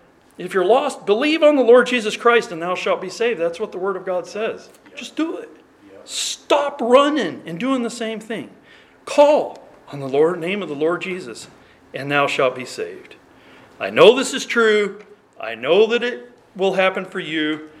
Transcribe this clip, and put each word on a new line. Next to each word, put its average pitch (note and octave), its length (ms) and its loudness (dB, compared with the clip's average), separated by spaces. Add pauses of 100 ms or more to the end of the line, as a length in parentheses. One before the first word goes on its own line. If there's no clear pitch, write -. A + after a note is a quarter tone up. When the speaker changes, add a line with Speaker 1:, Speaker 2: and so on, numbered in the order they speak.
(380)
Speaker 1:
if F3+ 160 -12
you're F#3 120 0
lost, C4 400 0
believe D4 360 0
on D4+ 140 6
the C4 80 4
Lord A#3 240 8
Jesus G#3+ 300 -2
Christ - 340 2
and E3 100 -10
thou F3+ 140 -4
shalt F3+ 240 -2
be F#3 100 -10
saved. A3+ 300 -4
That's E3+ 220 -4
what G#3 100 -8
the - 60 -12
Word F#3+ 180 -4
of F3+ 100 -10
God F3+ 220 -4
says. G3+ 420 -8 (180)
Speaker 2:
Yep. - 100 -20
Speaker 1:
Just - 180 -16
do E4 220 -4
it. - 120 -14 (400)
Speaker 2:
Yep. - 160 -20
Speaker 1:
Stop - 760 -2
running B3 640 2
and E3+ 120 -12
doing B3+ 260 -2
the A#3 60 -4
same A3 300 -8
thing. G3 300 -10 (560)
Call - 600 2 (240)
on C#3+ 120 -12
the C3+ 80 -8
Lord, D#3 280 2
name F#3 240 -4
of F3+ 60 -8
the D3 80 -8
Lord E3 260 -2
Jesus, F3+ 460 -12 (460)
and C#3 180 -8
thou C#3+ 160 2
shalt B2+ 280 0
be B2+ 100 -12
saved. F#2 500 -12 (640)
I G2 100 -6
know D3+ 240 8
this C4 200 0
is B3+ 120 -6
true. G#3+ 540 0 (400)
I A2+ 160 -10
know D#3 320 4
that A3+ 160 0
it A#3+ 260 -8 (260)
will F#3+ 180 0
happen F#3+ 320 0
for F#3 140 -10
you D#3 500 -4 (120)